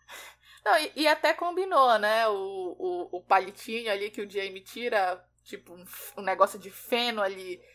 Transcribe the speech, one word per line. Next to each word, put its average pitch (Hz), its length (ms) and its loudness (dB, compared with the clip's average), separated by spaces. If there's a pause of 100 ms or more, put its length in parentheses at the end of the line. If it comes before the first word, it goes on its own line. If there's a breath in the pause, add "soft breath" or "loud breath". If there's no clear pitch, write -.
(640 loud breath)
Não, 320 140 6
e, 311 180 -2
e 302 120 2
até 302 240 4
combinou, 339 640 4
né, 220 300 2
o, 214 40 2 (460)
o, 180 400 -6
o 180 40 -12
palitinho 220 680 0
ali 202 200 -4
que 220 120 -10
o 208 80 -10
Jamie 196 320 -8
tira, 202 600 -2 (200)
tipo, - 300 -18
um 180 80 -20
f-, - 340 -16
um 202 60 -10
negócio 190 360 2
de 190 120 -16
feno 233 520 -2
ali, 190 380 -6 (140)